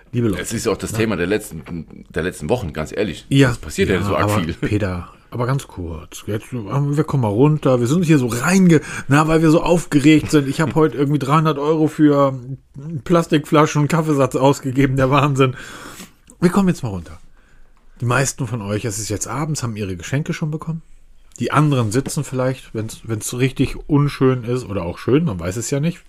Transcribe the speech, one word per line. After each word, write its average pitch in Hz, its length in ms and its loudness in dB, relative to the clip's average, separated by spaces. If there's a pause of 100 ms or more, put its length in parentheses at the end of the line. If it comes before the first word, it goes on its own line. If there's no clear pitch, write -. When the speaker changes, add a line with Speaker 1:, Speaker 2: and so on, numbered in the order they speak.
(120)
Speaker 1:
Liebe 120 160 0
Leute. 90 160 -2
Speaker 2:
Es 120 100 -8
ist 113 140 -4
auch 95 100 0
das 92 140 -8
Speaker 1:
Ja. 107 80 -6
Speaker 2:
Thema 110 160 0
der 85 100 -2
letzten, 85 880 -6
der 85 80 -4
letzten 85 260 -6
Wochen, 101 240 -2
ganz 78 240 -8
ehrlich. 107 340 -4
Speaker 1:
Ja. 139 200 4
Speaker 2:
Es 117 80 -4
passiert 185 320 -4
ja 98 60 2
Speaker 1:
Ja, 90 80 0
Speaker 2:
so 101 120 0
arg 101 100 2
Speaker 1:
aber 104 180 0
Speaker 2:
viel. 80 100 -4
<laughs> - 80 -14
Speaker 1:
Peter, 98 500 -4 (200)
aber 120 160 -4
ganz 135 200 -2
kurz. 80 600 -12
Jetzt, 104 260 -8
ähm, 131 420 -2
wir 156 80 2
kommen 139 200 0
mal 107 60 2
runter. 135 500 4
Wir 120 80 2
sind 165 180 2
hier 151 140 6
so 123 80 0
reinge-, 165 540 4 (260)
na, 147 200 4
weil 160 140 4
wir 165 80 6
so 160 140 4
aufgeregt 156 680 4
sind. 143 180 4
Ich 135 140 -2
hab 117 140 -2
Speaker 2:
<laughs> - 0 -
Speaker 1:
heute 156 240 2
irgendwie 143 180 0
dreihundert 147 400 2
Euro 156 300 2
für 143 520 4 (680)
Plastikflaschen 156 760 2
und 147 60 2
Kaffeesatz 151 480 0
ausgegeben. 135 640 2
Der 131 120 2
Wahnsinn. 135 460 2 (840)
Wir 175 120 2
kommen 196 180 2
jetzt - 140 -2
mal 120 60 -4
runter. 92 280 -10 (840)
Die 120 40 -2
meisten 127 400 -2
von 113 160 -6
euch, 101 240 -4
es 107 140 -6
ist 98 100 -8
jetzt 101 180 -4
abends, 143 360 -4
haben 120 120 -6
ihre 95 220 -6
Geschenke 147 360 -4
schon 156 180 -6
bekommen. 160 320 -8 (560)
Die 120 140 -4
anderen 135 400 2
sitzen 135 320 -4
vielleicht, 131 500 -6
wenn's, 110 300 -8
wenn's 110 320 -6
richtig 131 400 -2 (100)
unschön 135 560 2
ist 120 220 -4
oder 98 180 -6
auch 85 140 -6
schön, 147 260 2
man 104 160 -4
weiß 90 160 -6
es 117 160 -6
ja 139 80 0
nicht. 165 300 -4